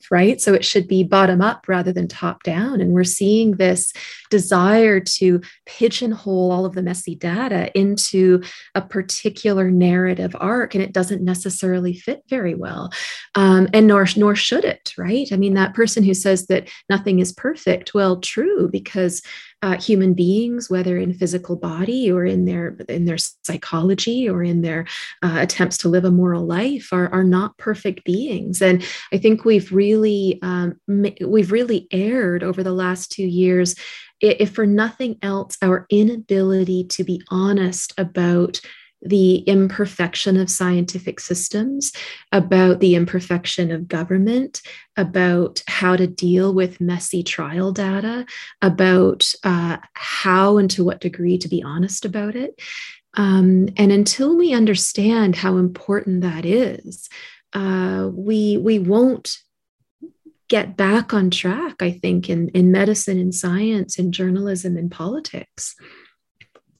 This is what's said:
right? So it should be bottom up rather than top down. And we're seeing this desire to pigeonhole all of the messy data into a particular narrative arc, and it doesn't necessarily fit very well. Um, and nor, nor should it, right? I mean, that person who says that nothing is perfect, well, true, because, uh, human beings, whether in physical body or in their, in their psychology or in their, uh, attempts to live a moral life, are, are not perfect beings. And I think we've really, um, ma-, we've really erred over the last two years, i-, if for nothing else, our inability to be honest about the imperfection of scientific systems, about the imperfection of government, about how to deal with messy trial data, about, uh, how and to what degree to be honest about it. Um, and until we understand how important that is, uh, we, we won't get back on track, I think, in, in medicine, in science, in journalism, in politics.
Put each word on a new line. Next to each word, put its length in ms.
right? 280
So 140
it 100
should 220
be 160
bottom 380
up 260
rather 260
than 140
top 380
down. 360
And 120
we're 100
seeing 540
this 360
desire 680
to 400
pigeonhole 880
all 140
of 80
the 80
messy 320
data 640
into 640
a 80
particular 880
narrative 680
arc, 360
and 100
it 80
doesn't 300
necessarily 720
fit 340
very 260
well. 360
Um, 380
and 140
nor, 200
nor 200
should 280
it, 340
right? 340
I 40
mean, 180
that 200
person 300
who 100
says 320
that 220
nothing 300
is 120
perfect, 640
well, 260
true, 500
because, 520
uh, 160
human 340
beings, 560
whether 300
in 160
physical 420
body 540
or 160
in 180
their, 320
in 180
their 100
psychology 1120
or 140
in 180
their, 260
uh, 160
attempts 400
to 100
live 160
a 60
moral 340
life, 480
are, 220
are 100
not 320
perfect 480
beings. 560
And 240
I 60
think 260
we've 280
really, 720
um, 440
ma-, 240
we've 280
really 400
erred 500
over 200
the 100
last 400
two 140
years, 500
i-, 180
if 100
for 160
nothing 560
else, 400
our 280
inability 960
to 160
be 260
honest 640
about 640
the 340
imperfection 1000
of 120
scientific 720
systems, 720
about 480
the 160
imperfection 800
of 160
government, 760
about 680
how 300
to 100
deal 480
with 260
messy 440
trial 480
data, 520
about, 720
uh, 340
how 640
and 140
to 140
what 160
degree 360
to 120
be 160
honest 400
about 320
it. 180
Um, 600
and 140
until 460
we 160
understand 800
how 220
important 640
that 240
is, 640
uh, 580
we, 460
we 200
won't 580
get 300
back 360
on 160
track, 540
I 80
think, 400
in, 200
in 200
medicine, 480
in 140
science, 640
in 140
journalism, 640
in 140
politics. 840